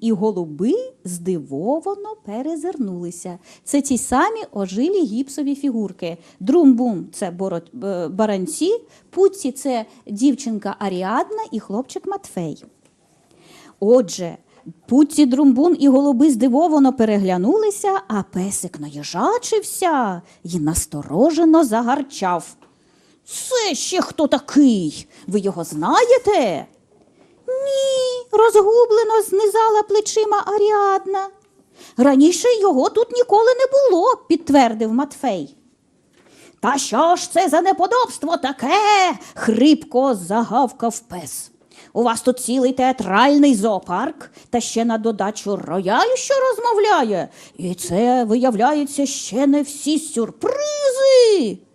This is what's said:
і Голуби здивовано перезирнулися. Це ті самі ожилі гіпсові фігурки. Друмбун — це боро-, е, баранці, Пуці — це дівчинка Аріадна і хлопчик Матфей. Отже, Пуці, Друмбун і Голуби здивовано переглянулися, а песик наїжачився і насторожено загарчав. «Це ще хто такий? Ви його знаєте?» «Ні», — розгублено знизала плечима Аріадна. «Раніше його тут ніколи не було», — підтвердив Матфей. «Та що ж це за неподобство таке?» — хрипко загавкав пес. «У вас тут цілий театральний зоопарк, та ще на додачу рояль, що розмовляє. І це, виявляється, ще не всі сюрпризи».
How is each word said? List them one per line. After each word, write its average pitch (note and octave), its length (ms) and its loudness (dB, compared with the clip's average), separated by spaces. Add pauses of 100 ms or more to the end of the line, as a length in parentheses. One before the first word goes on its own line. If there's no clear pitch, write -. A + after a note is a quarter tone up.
і A3+ 120 -2
Голуби F3+ 600 -2 (300)
здивовано G3 1200 -6
перезирнулися. G#3+ 1120 -10 (260)
Це C#4+ 160 -2
ті C4 180 -4
самі G4 420 -2 (120)
ожилі A#3+ 520 -2
гіпсові C4+ 500 -6
фігурки. G3+ 640 -6 (220)
Друмбун — A#3+ 720 2
це F3+ 180 -6
боро-, F3 540 -8
е, F3+ 240 -6
баранці, G#3+ 760 -2 (280)
Пуці — F#4+ 420 0
це B3 340 -6 (200)
дівчинка G#3+ 720 -2
Аріадна G#3+ 640 -4 (100)
і G#3+ 80 -6
хлопчик B3 460 -10
Матфей. F#3+ 580 -10 (1160)
Отже, G3 560 0 (500)
Пуці, D4 400 4
Друмбун C#4 540 4
і C#4 80 6
Голуби C#4 420 4
здивовано C4+ 600 2
переглянулися, A#3 1160 0
а G#3 140 -4
песик F#3 580 -8
наїжачився A#3 1400 -4 (220)
і F3 140 -6
насторожено C#4+ 1040 2
загарчав. A#3 920 -2 (680)
«Це A4 500 -4
ще - 260 -4
хто - 260 -2
такий? A3 840 0 (180)
Ви F#3+ 140 -2
його F3+ 240 -6
знаєте?» D4+ 1040 2 (840)
«Ні», — C5 840 -2
розгублено A4 960 4
знизала G#4+ 540 2
плечима G#4+ 640 0
Аріадна. G4 840 0 (680)
«Раніше C#4+ 520 4 (120)
його F4 300 2
тут A#4 220 0
ніколи A#4+ 420 4
не C5 360 2
було», — G4+ 260 2 (120)
підтвердив A#3 640 2
Матфей. A#3 640 -4 (1040)
«Та C4 180 0
що D#4+ 380 2
ж - 160 -10
це F4 160 2
за D4+ 120 2
неподобство F#4+ 760 0
таке?» — F4+ 800 0 (160)
хрипко B3+ 800 0
загавкав A3 840 -2
пес. - 520 -14 (420)
«У A3 100 -2
вас A3+ 180 0
тут B3 200 0
цілий B3+ 320 0
театральний C4 840 4
зоопарк, G3+ 760 -4 (200)
та A#3+ 100 -2
ще A#3 240 -4
на A3+ 140 0
додачу G#3 580 -4
рояль, G3 580 -2
що C5+ 260 -2
розмовляє. G4+ 880 0 (280)
І F3+ 180 -8
це, A#3+ 500 0
виявляється, B3+ 840 0
ще C4+ 400 -4
не C#4+ 160 2
всі C#4+ 360 -4
сюрпризи». B4+ 1600 0 (160)